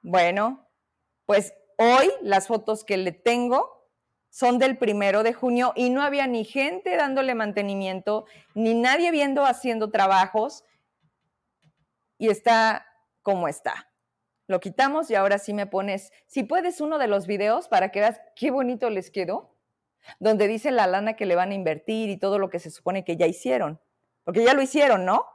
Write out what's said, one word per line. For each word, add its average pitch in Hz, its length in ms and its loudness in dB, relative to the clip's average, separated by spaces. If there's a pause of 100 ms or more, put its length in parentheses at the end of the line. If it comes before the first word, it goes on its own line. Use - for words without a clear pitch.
Bueno, 185 680 0 (560)
pues 202 280 0 (240)
hoy 254 320 6 (120)
las 196 260 0
fotos 214 380 -4
que 202 100 -2
le 185 160 -2
tengo 240 760 -2 (400)
son 247 280 0
del 262 200 2
primero 208 440 0
de 233 120 2
junio 247 420 0
y 247 140 0
no 262 120 0
había 277 260 0
ni 233 180 -4
gente 330 500 -4
dándole 269 400 0
mantenimiento, 202 880 -4 (300)
ni 226 180 0
nadie 277 380 2
viendo, 285 340 0
haciendo 226 460 0
trabajos, 196 720 2 (1500)
y 220 120 0
está 220 580 2 (340)
como 180 280 -2
está. - 400 -10 (580)
Lo 185 140 -2
quitamos 277 500 -2
y 214 40 0
ahora 202 240 2
sí 208 140 -8
me 202 140 -4
pones, 196 460 -6 (120)
si 262 180 -4
puedes, 349 360 -2
uno 302 200 -4
de 247 80 0
los 196 200 0
videos 208 400 -2
para 190 240 0
que - 80 -4
veas 214 220 0 (160)
qué 262 120 -2
bonito 254 400 -2
les 190 220 -6
quedó, 190 460 -8 (600)
donde 208 280 2
dice 220 240 -2
la 220 160 2
lana 208 300 -2
que 208 80 -6
le 180 100 2
van 185 160 0
a 196 40 -6
invertir 196 540 -4
y 185 80 -6
todo 202 220 -2
lo 190 100 -2
que 180 100 -8
se 165 100 -12
supone 185 340 -6
que 170 140 -6
ya 165 100 2
hicieron. 175 540 -2 (420)
Porque 202 220 0
ya 262 80 8
lo 277 80 2
hicieron, 262 420 2
¿no? 214 320 2